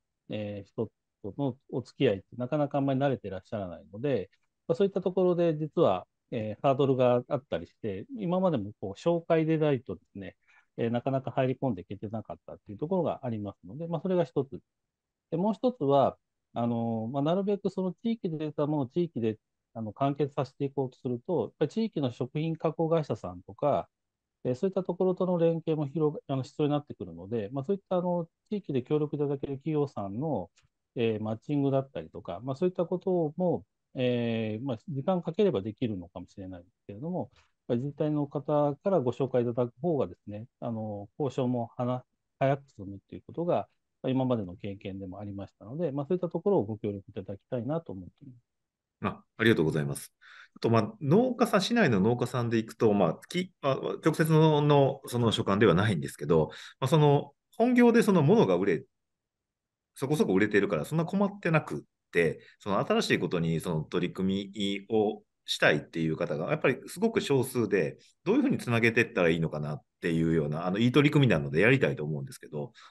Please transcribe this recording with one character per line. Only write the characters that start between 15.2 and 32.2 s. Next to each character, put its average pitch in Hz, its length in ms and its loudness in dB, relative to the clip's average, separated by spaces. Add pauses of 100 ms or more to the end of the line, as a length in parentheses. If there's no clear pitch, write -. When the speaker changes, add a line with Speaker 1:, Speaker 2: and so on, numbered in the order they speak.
Speaker 1:
で、 160 60 -2
も 202 140 0
う - 20 -6
一 247 180 -2
つ 196 120 -6
は、 135 340 4 (360)
あ 120 140 -2
の、 117 440 -2
ま 139 100 -4
あ、 - 20 0
な 160 120 0
る 196 80 -2
べ 202 140 -2
く 196 120 -4
そ 190 120 -4
の 185 120 -4
地 226 200 -4
域 202 160 -6
で 156 80 -6
出 151 140 -6
た 147 160 0
も 151 100 0
の 143 60 0
を 123 40 -2
地 175 180 -2
域 123 160 -6
で、 110 180 0 (340)
あ 113 80 -10
の、 107 120 -8
完 143 220 0
結 147 180 -2
さ 147 100 -2
せ - 120 -8
て 143 100 -4
い 135 60 -6
こ 135 160 -2
う - 20 -12
と - 80 -18
す - 100 -10
る 123 180 -4
と、 156 180 0
や - 40 -4
っ - 120 -18
ぱ 156 60 2
り 143 60 -4
地 226 140 -2
域 175 160 -4
の 127 100 0
食 135 280 -6
品 160 180 -2
加 156 160 -2
工 160 160 -2
会 160 160 0
社 117 100 -4
さ 90 160 -8
ん 90 120 -14
と 101 100 -18
か、 117 340 0 (560)
え 127 80 0
ー、 - 40 -2
そ 196 120 -2
う - 20 0
い - 20 -2
っ - 20 -20
た 185 100 -2
と 180 120 -4
こ 185 100 0
ろ 185 100 2
と 185 100 -2
の 180 120 2
連 165 240 2
携 156 160 -2
も 147 100 -2
広 151 280 0
が-、 - 40 -10 (140)
あ - 20 0
の、 131 80 -2
必 - 180 -8
要 147 60 4
に 143 60 0
な 143 60 0
っ 139 60 -8
て 123 80 -16
く 101 120 -10
る 85 80 -12
の 87 160 -14
で、 110 240 -4
ま 139 80 -4
あ、 - 20 -12
そ 202 100 -2
う - 20 0
い 190 40 -6
っ - 80 -20
た 185 100 0
あ 175 40 2
の、 175 260 -2 (220)
地 214 80 -4
域 160 160 -6
で 127 100 0
協 151 160 0
力 147 160 -2
い 143 40 -4
た 143 80 0
だ 143 100 -2
け 139 100 -8
る 139 100 -6
企 156 160 -4
業 147 140 2
さ 101 200 -8
ん 101 120 -6
の、 131 300 -4 (460)
え 113 260 0
ー、 - 20 -4
マ 110 100 -4
ッ 117 40 -6
チ - 180 -6
ン 139 80 2
グ 139 80 2
だ 135 80 2
っ 135 100 -4
た 85 120 -10
り 80 80 -16
と 90 120 -14